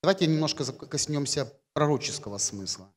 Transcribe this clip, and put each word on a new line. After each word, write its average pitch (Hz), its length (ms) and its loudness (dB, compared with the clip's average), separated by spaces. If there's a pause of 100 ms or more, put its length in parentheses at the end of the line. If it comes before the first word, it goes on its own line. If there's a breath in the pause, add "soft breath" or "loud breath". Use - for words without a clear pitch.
Давайте 185 240 4
немножко 156 360 2
зак-, 131 240 -6
коснёмся 143 640 -2 (200)
пророческого 143 640 0
смысла. 98 580 -6